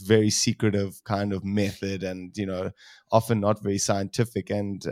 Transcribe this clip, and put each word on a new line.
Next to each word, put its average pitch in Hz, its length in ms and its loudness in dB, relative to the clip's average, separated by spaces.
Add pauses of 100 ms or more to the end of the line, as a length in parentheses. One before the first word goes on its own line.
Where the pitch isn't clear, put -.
very 107 260 6
secretive 101 720 0
kind 101 280 -2
of 92 120 -4
method 98 580 -2
and, 92 340 -8
you 104 100 -4
know, 95 240 -4 (420)
often 113 260 4
not 104 240 0
very 98 160 0
scientific. 98 720 -2
And, 101 420 -4